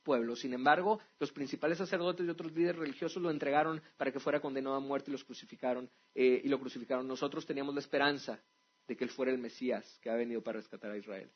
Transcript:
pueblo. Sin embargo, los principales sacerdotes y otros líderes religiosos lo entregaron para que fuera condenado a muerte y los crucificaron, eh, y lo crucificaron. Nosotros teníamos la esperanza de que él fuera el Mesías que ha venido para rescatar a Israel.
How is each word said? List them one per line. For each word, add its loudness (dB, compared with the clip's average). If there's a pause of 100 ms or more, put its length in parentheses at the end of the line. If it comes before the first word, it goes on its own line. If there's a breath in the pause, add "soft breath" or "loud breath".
pueblo. 2
Sin -4
embargo, 4 (200 loud breath)
los -2
principales -2
sacerdotes 0
y 0
otros -6
líderes 2
religiosos -4
lo 2
entregaron 2 (140)
para 0
que -4
fuera 2
condenado -2
a 0
muerte -2
y -2
los -6
crucificaron, -4 (240 soft breath)
eh, 8
y 0
lo 4
crucificaron. -4
Nosotros -4
teníamos -4
la -2
esperanza 0 (440)
de -6
que -2
él -4
fuera 0
el 2
Mesías -4
que -6
ha 0
venido 0
para -6
rescatar -12
a -6
Israel. -10